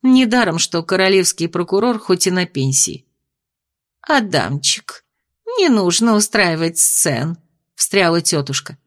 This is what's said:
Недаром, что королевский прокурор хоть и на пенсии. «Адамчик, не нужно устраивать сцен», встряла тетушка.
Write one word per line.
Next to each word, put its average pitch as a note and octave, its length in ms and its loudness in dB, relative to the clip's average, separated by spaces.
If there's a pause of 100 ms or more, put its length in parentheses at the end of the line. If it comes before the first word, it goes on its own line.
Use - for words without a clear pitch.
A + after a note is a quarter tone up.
Недаром, B3 560 4
что E3 240 -4
королевский F#3 680 0
прокурор G3+ 500 0
хоть F3+ 280 0
и F#3 40 2
на F3+ 160 0
пенсии. - 600 -2 (960)
«Адамчик, - 1000 -4 (540)
не F4+ 100 2
нужно G#3+ 460 2
устраивать E3+ 640 0
сцен», D3 600 -2 (360)
встряла E3+ 460 0
тетушка. C#3+ 680 -4